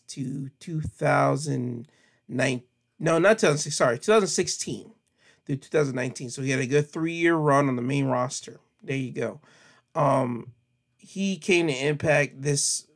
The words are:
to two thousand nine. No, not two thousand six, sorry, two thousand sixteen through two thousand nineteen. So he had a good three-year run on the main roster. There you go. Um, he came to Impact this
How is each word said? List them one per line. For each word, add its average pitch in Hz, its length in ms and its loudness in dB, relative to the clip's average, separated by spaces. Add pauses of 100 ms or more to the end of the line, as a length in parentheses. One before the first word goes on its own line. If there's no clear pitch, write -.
to 143 400 -8 (100)
two 160 220 -6
thousand 139 1040 -2 (400)
nine. 123 360 -2 (360)
No, 165 200 2
not 208 180 6
two 208 100 2
thousand 147 120 2
six, - 180 -6
sorry, 127 220 2
two - 120 0
thousand 208 160 4
sixteen - 640 -6 (540)
through 135 120 -4
two - 120 -20
thousand 143 260 2
nineteen. 127 360 -6
So 139 100 -10
he 131 80 -2
had 135 100 0
a 135 60 -2
good 147 260 2
three-year 170 440 2
run 143 340 4
on 127 60 0
the 120 60 -4
main 135 260 0
roster. 127 520 -4 (240)
There 135 140 -6
you 131 160 -6
go. 117 260 -6 (560)
Um, 131 560 0 (460)
he 190 400 -4
came 170 300 2
to 147 60 2
Impact 143 680 0
this - 540 -2